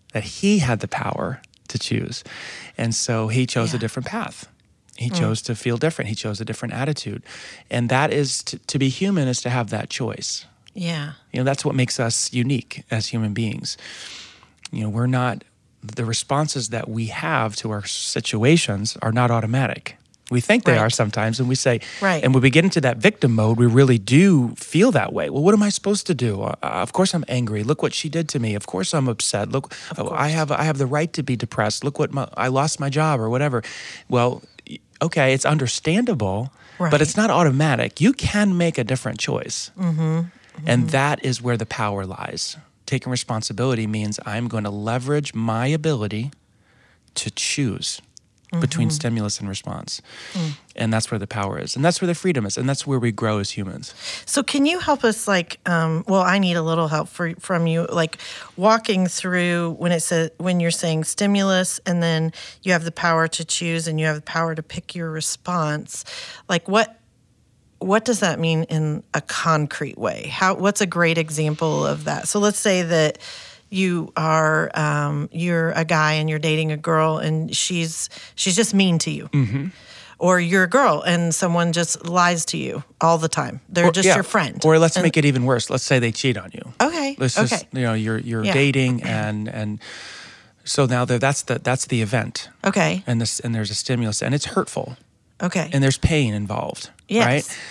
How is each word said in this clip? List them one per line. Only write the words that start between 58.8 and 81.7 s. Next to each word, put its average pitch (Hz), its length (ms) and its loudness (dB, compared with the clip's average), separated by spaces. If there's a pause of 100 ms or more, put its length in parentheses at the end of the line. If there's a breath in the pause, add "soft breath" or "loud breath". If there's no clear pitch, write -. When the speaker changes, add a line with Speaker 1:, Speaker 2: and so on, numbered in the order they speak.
Speaker 2:
through 175 720 0
when 175 140 0
it 170 100 2
says, 165 360 0
when 180 240 0
you're 170 100 2
saying 160 320 0
stimulus 196 800 2
and 175 160 0
then 160 300 2 (320 loud breath)
you 190 80 0
have 165 140 2
the 170 60 -4
power 165 360 2
to 165 160 -6
choose 165 420 -2
and 156 140 -2
you 156 60 0
have 156 100 0
the 151 60 -8
power 165 340 -2
to 156 80 -6
pick - 320 -12
your 165 160 -6
response. 156 920 -4 (420 loud breath)
Like, 180 220 -2
what, 214 280 2 (840)
what 208 260 2
does 240 160 0
that 175 180 0
mean 160 240 0
in 156 400 -2 (100)
a 151 60 -2
concrete 151 800 -2
way? - 340 -4
How, - 240 2
what's 202 240 0
a 202 80 0
great 170 300 2
example 151 680 0
of 147 200 -2
that? 147 240 -4
So 208 100 0
let's 208 200 2
say 185 240 2
that 165 340 2 (520 loud breath)
you 180 460 0
are, 160 640 2
um, 147 540 0
you're 165 380 0
a 165 120 -2
guy 156 300 2
and 156 160 0
you're 156 100 -2
dating 156 320 0
a 151 60 -2
girl 156 400 2
and 156 360 -2
she's, 165 560 -4 (260 loud breath)
she's 185 200 0
just 220 180 2
mean 190 260 4
to 160 120 -2
you. 147 160 -8
Speaker 1:
Mm-hmm. 135 400 0 (520 loud breath)
Speaker 2:
Or 180 200 4
you're 180 240 4
a 180 60 2
girl 233 360 4
and 170 300 2
someone 170 380 2